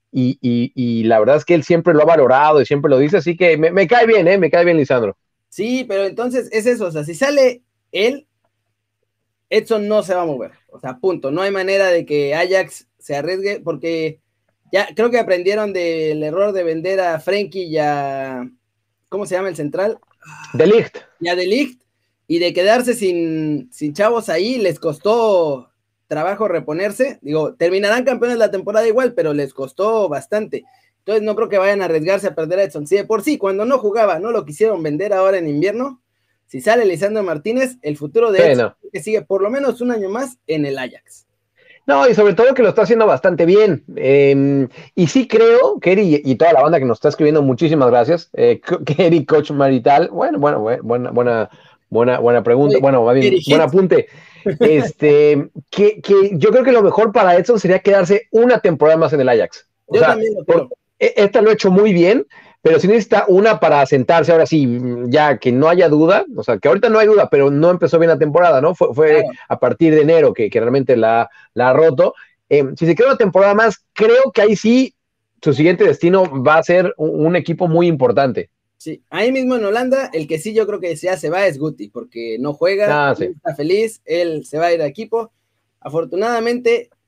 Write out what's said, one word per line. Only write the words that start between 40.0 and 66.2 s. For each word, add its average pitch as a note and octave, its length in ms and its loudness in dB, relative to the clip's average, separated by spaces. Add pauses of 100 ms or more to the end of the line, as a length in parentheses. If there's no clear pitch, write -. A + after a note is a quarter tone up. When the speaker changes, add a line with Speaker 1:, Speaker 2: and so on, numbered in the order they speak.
Speaker 2:
más B3+ 360 -10
en D3+ 200 -4
el C#3 120 -8
Ajax. - 480 -16 (600)
Speaker 1:
No, C#4 220 2
y A3+ 60 2
sobre G3+ 200 4
todo B3 200 4
que B3+ 80 2
lo G#3 60 4
está G#3+ 140 0
haciendo A3 240 2
bastante E3+ 400 2
bien. G3 380 2 (120)
Em, C#3 720 2 (260)
y F3+ 120 0
sí B3+ 200 0
creo, A#3 540 2
Kerry, F#3 440 2
y, C#3 80 -2
y - 20 0
toda C#3 180 4
la C3+ 100 4
banda D#3+ 180 2
que C3 40 -4
nos A#2 140 -2
está D3+ 100 0
escribiendo, D3+ 340 2
muchísimas C#3 460 2
gracias. B2 440 0
Eh, A#2+ 280 0
Co-, E3+ 200 -6
<laughs> D3+ 40 -12
Kerry, D#3+ 400 2
Coach D3+ 280 0
Marital, C#3 580 2
bueno, D4+ 280 -4
bueno, D3 220 0
bue-, A2+ 220 -4
buena, A#2+ 300 -4
buena A#2 380 -2 (400)
buena, A#2+ 300 0
buena A#2+ 220 2
pregunta. C#3 340 2
Speaker 2:
Sí, C3 40 2
Speaker 1:
Bueno, C3+ 240 2
más A#2+ 100 2
bien, C3 100 2
Speaker 2:
dirigiste. D3+ 300 2
Speaker 1:
buen D#3 140 4
apunte. F3 380 2 (360)
Speaker 2:
<laughs> F3 180 -4
Speaker 1:
Este, D3 880 2 (200)
que, G#3 300 0
que G3 340 2
yo E3+ 160 2
creo B3 140 4
que C4 80 2
lo A#3 100 4
mejor G3+ 300 2
para F#3+ 240 4
Edson G3 240 2
sería F#3 200 2
quedarse G3 500 2
una A#3 300 4
temporada D#3+ 360 2
más D#3+ 160 0
en D3+ 80 0
el C3 80 2
Ajax. A2 400 -2 (160)
O - 120 -6
Speaker 2:
Yo A3+ 40 4
Speaker 1:
sea, - 100 4
Speaker 2:
también A3 240 -2
lo F3 100 -10
Speaker 1:
por-, E3 120 2 (120)
Speaker 2:
creo. - 100 -16 (200)
Speaker 1:
e-, - 180 0
esta G#3 260 2
lo A3 80 4
ha - 20 4
hecho G#3 180 0
muy G3+ 220 4
bien, F#3 340 2 (360)
pero D#3+ 180 4
sí F#3 80 -2
necesita G#3 400 2
una G3+ 320 4
para D3+ 220 4
asentarse, D3 500 2
ahora E3 140 4
sí, D3+ 200 0
mm, B2 440 -4
ya D3 280 2
que B2 140 0
no C3+ 160 4
haya F3 220 4
duda, D#3+ 340 2 (120)